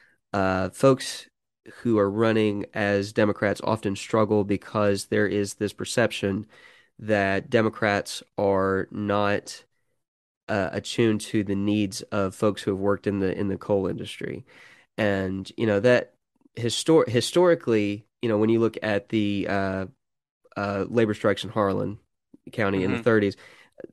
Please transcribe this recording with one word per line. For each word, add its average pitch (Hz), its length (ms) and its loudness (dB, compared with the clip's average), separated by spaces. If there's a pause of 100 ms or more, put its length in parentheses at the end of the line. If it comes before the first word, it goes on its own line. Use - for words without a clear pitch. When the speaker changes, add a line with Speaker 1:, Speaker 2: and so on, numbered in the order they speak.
(340)
Speaker 1:
uh, 95 360 0
folks - 580 0 (540)
who 113 160 2
are 98 120 4
running 107 640 2
as 101 400 0
Democrats 104 500 2
often 107 320 -2
struggle 107 480 2
because 101 640 0
there 107 220 0
is 101 280 -2
this 107 180 -4
perception 104 720 -2 (540)
that 98 500 0
Democrats 107 720 0 (160)
are 95 540 0
not, 101 720 -2 (840)
uh, 98 240 -2
attuned 107 500 0
to 107 220 -2
the 98 120 -4
needs 101 460 0 (100)
of 98 240 -2
folks 104 260 -2
who 104 100 -4
have 95 80 -2
worked 101 280 -2
in 101 120 -2
the, 95 160 -2
in 98 120 -4
the 92 100 -4
coal 98 300 -2
industry. - 580 -10 (520)
And, 95 600 -2
you 120 80 -2
know, 101 140 2
that 123 340 2 (440)
histor-, 120 500 2
historically, 117 960 2 (160)
you 120 80 -2
know, 107 80 2
when 110 120 4
you 113 100 4
look 113 240 0
at 104 260 0
the, 104 400 0
uh, 95 360 -2 (720)
uh, 101 320 -2
labor 110 260 2
strikes - 280 0
in 95 60 -8
Harlan 101 480 -2 (540)
County 98 320 0
in 98 80 0
the 117 60 -2
Speaker 2:
Mm-hmm. 117 60 -8
Speaker 1:
thirties, 107 340 2 (560)